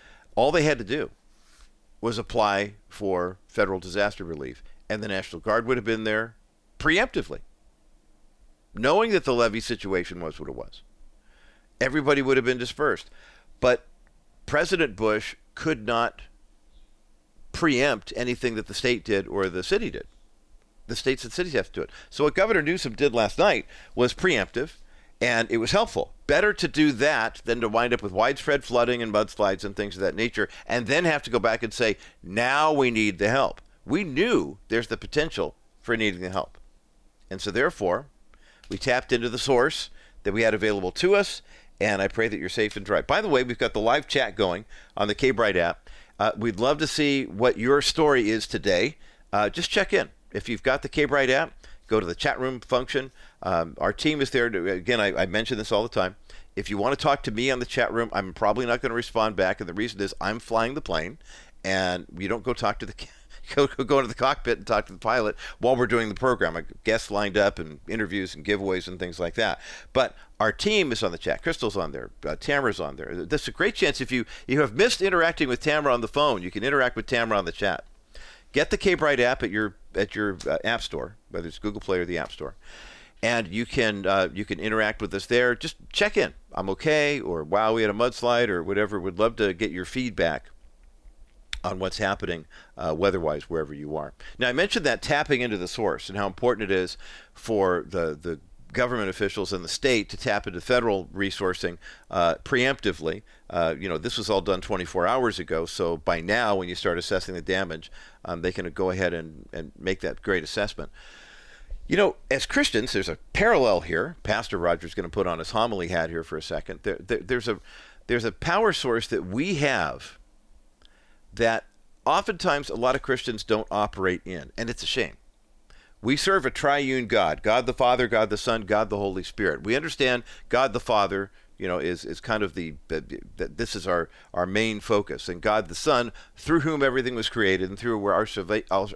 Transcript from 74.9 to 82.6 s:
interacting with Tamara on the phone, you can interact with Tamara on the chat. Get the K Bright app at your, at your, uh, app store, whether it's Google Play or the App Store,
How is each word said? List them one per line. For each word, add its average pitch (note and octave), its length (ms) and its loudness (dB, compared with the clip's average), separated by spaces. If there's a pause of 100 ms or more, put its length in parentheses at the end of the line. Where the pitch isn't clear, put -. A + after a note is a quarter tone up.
interacting E3+ 460 2
with B2 140 -2
Tamara D3+ 300 2
on A#2+ 100 4
the A2 60 -4
phone, C3+ 360 2
you F2+ 80 -6
can G2+ 120 -6
interact C3+ 320 2
with A2 120 -6
Tamara A2+ 320 2
on F#2 60 -2
the E2 60 -4
chat. F#2 320 -2 (680)
Get D3+ 200 2
the G#3 60 0
K F#3 180 4
Bright C#3+ 240 2
app B2 240 4
at G2 80 -2
your, G#2 240 -2 (180)
at G2+ 220 0
your, G#2 220 -2 (100)
uh, D2 160 0
app A2+ 180 -2
store, D#2+ 340 -8 (140)
whether E2+ 180 -8
it's D#2+ 120 -14
Google G#2 220 -4
Play F#2 180 0
or F2 60 -2
the F2 120 -4
App D2 140 -4
Store, C#2 240 -12 (640)